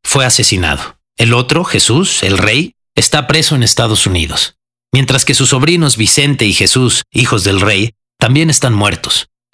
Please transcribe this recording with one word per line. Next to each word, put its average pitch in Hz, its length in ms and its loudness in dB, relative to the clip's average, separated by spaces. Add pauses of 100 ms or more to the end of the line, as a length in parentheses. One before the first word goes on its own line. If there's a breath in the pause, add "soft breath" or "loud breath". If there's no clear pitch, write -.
fue 135 200 0
asesinado. 92 760 -2 (180)
El 117 180 0
otro, 156 300 0
Jesús, - 580 0
el 95 160 0
rey, 110 360 0 (200)
está 151 320 0
preso 151 300 0
en 120 80 2
Estados 107 420 0
Unidos, 82 500 -4 (360)
mientras 131 320 0
que 131 100 0
sus 135 140 0
sobrinos 151 480 2
Vicente 139 480 0
y 98 80 2
Jesús, 120 580 0
hijos 117 320 -2
del 95 180 0
rey, 101 340 0 (240)
también 151 320 2
están 127 240 0
muertos, - 560 -2 (240)